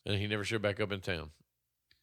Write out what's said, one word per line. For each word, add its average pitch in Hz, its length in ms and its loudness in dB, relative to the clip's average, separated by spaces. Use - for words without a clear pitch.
And 101 100 2
he 101 120 0
never 104 160 0
showed 104 180 0
back 101 180 2
up 101 120 0
in 98 80 -2
town. 78 320 -4